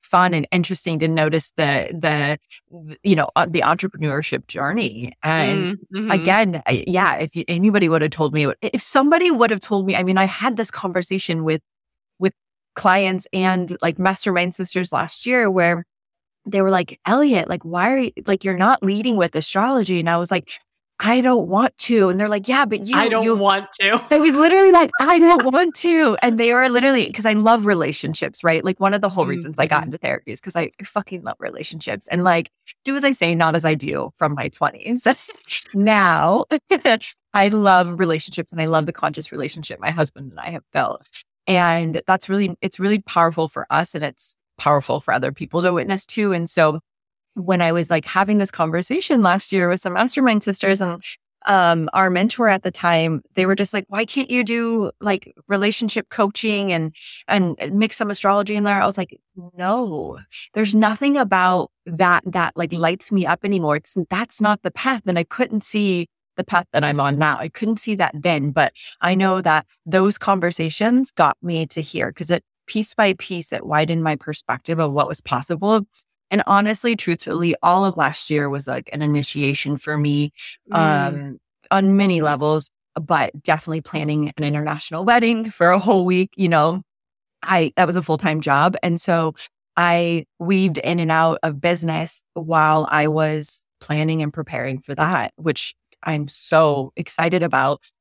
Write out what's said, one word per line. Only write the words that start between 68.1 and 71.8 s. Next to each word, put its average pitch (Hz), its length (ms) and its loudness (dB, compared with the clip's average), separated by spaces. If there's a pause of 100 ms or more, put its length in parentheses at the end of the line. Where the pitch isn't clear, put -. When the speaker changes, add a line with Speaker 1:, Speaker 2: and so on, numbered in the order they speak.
Speaker 1:
then, 151 300 0
but 147 200 0 (300)
I 175 140 2
know 190 260 2
that 156 240 0 (200)
those 190 320 2
conversations 196 920 0
got 151 300 2
me 165 260 -4
to 165 140 -8